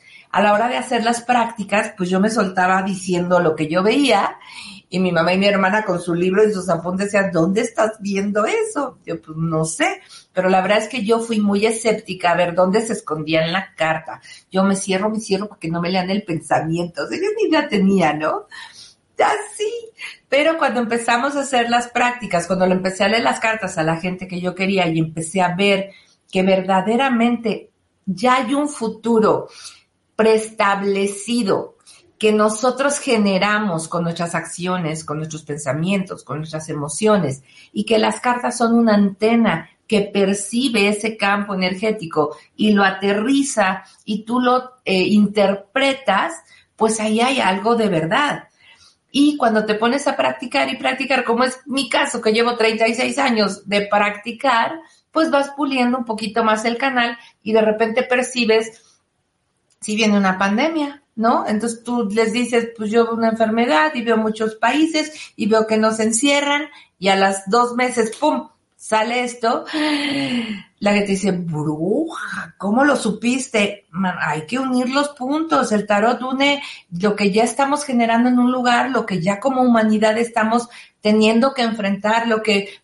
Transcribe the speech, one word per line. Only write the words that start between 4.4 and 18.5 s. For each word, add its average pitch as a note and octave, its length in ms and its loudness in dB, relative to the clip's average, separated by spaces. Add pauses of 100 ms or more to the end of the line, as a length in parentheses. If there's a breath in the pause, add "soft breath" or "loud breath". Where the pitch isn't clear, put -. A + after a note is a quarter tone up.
y F3+ 100 -4
mi F#3 140 0
mamá E3+ 220 2
y F#3+ 40 2
mi G3 80 2
hermana G3+ 380 2
con F3 160 -2
su E3+ 140 -2
libro F#3 280 2
y G#3+ 100 4
sus F#3 180 -4
apuntes F3+ 420 -2
decían, G3 200 0
"¿Dónde F3+ 280 2
estás A3+ 400 0
viendo G3+ 460 -2
eso?". F#4+ 580 -4
Yo, E3 160 -8
"Pues D#3 160 -16
no D#3+ 300 -2
sé", F#4 340 -2 (320 loud breath)
pero F#3 160 0
la F#3 140 4
verdad G#3 160 0
es A3+ 100 -2
que A#3 160 -6
yo A3+ 160 2
fui A3+ 180 -2
muy G3+ 280 2
escéptica G#3 640 -2
a E3+ 60 2
ver E3+ 180 0
dónde F#3 260 2
se A3+ 140 -2
escondía D#3 500 -2
en E3 80 -2
la F#3+ 220 -6
carta. D#3+ 480 -4 (280 loud breath)
Yo, F#3+ 140 2
"Me G3 120 2
cierro, F#3+ 340 -2
me A3 100 -4
cierro G3 280 -4
para - 100 -20
que E3 100 -8
no E3+ 140 -2
me E3+ 80 -2
lean F3+ 200 -2
el G3+ 140 -2
pensamiento". E3 800 -4
O - 40 -6
sea, - 100 -6
yo F4+ 60 -4 (120)
ni G#4+ 120 0
idea D4+ 200 0
tenía, F#3+ 460 2
¿no? D#3 320 -4 (720 loud breath)